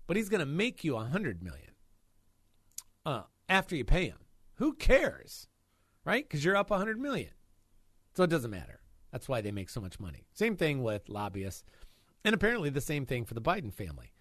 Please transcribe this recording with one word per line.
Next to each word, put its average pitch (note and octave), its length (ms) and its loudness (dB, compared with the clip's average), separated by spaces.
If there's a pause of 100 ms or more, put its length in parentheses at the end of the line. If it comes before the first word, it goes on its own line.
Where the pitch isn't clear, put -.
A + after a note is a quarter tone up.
but E3+ 80 0
he's G#3+ 120 0
gonna F#3+ 160 2
make F3 380 -2
you C#3+ 140 0
a A2 80 -4
hundred B2 400 -4
million, D#2+ 260 -14 (1400)
uh, B2+ 160 -2 (260)
after F#3+ 280 2
you B2 80 -2
pay E3 220 6
him, - 120 -10 (360)
who C#4+ 180 2
cares, - 760 4 (580)
right? B3 240 0
'Cause C#3+ 160 -2
you're F#3+ 120 4
up G3+ 160 2
a G3+ 40 4
hundred G#3+ 220 -2
million. C4 320 -4 (840)
So F3+ 80 6
it E3+ 60 4
doesn't B2+ 200 0
matter. F2+ 300 -10 (320)
That's - 160 -8
why B2 140 -2
they G2+ 100 -4
make G2 180 -6
so A#2+ 100 -8
much F#2+ 200 -10
money. E2 340 -12
Same G#3+ 220 0
thing C#3+ 260 2
with G#2+ 260 -2
lobbyists, G2 540 -6 (640)
and G#3+ 100 6
apparently G#3 340 2
the C#3 120 -2
same C#3+ 260 -2
thing A#2+ 180 -2
for A2+ 100 -10
the A2+ 60 -6
Biden C#3+ 320 0
family. D2 480 -10